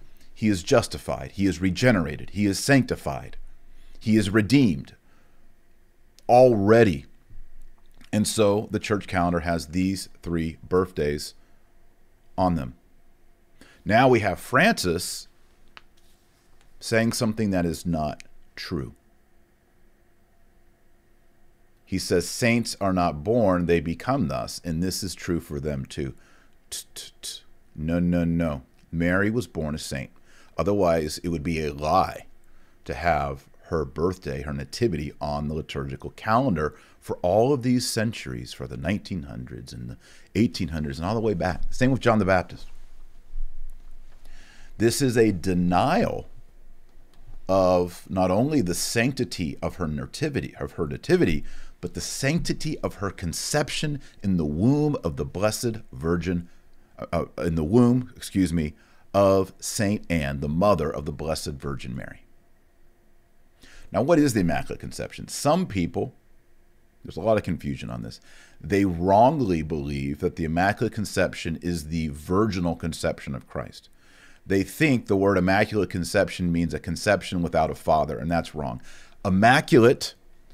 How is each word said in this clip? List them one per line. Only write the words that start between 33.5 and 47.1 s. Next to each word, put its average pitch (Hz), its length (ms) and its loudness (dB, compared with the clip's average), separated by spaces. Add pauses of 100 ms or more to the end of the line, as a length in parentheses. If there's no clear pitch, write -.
her 78 180 -2
birthday, 76 560 -4
her 73 100 -8
nativity, 73 640 -4
on 73 300 -4
the 78 60 -4
liturgical 69 560 -8
calendar 110 640 0 (260)
for - 220 -6
all 110 320 4
of 127 80 -4
these 123 260 0
centuries, 67 640 -6
for 65 140 -12
the 62 100 -12
nineteen 87 460 -4
hundreds 62 500 -12
and 60 160 -12
the 62 80 -14 (380)
eighteen 101 340 0
hundreds 76 300 -4
and 80 100 -6
all 110 60 -2
the 117 60 -2
way 107 120 0
back. 87 400 0
Same 127 180 2
with 127 120 0
John 113 160 4
the 101 80 4
Baptist. 92 400 0 (2000)
This 117 240 2
is 127 160 2
a 110 160 6
denial 90 960 2 (1200)